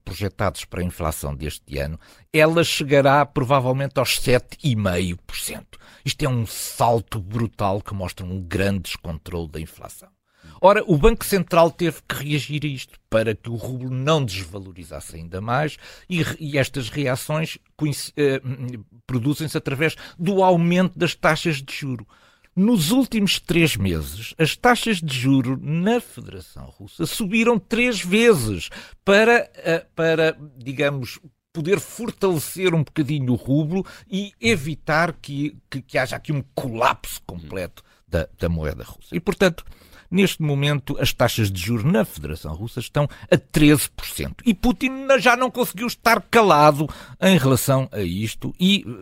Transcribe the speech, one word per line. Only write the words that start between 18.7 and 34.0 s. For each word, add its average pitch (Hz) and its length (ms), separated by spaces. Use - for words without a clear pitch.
produzem-se 135 500
através 151 400
do 190 240
aumento 180 560
das 160 160
taxas 160 420
de 135 180
juro. 127 320
Nos 190 360
últimos 220 480
três 165 360
meses, 87 640
as 156 180
taxas 226 420
de 160 140
juro 131 480
na 180 400
Federação - 640
Russa - 380
subiram 220 540
três 226 420
vezes 175 720
para, 220 520
eh, 165 280
para, 160 420
digamos, 135 600
poder 170 280
fortalecer 185 920
um 156 120
bocadinho 135 480
o 117 40
rublo 156 480